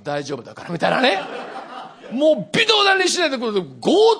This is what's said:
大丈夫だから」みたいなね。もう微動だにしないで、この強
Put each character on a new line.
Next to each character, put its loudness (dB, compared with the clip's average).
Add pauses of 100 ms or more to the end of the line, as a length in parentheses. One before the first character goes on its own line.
大 -6
丈 -8
夫 -14
だ -20
か -16
ら」 -12
み -6
た 0
い 0
な 2
ね。 2 (920)
も 2
う -4
微 4
動 2
だ 4
に 0
し -4
な 2
い -4
で、 -2
こ -4
の 0
強 4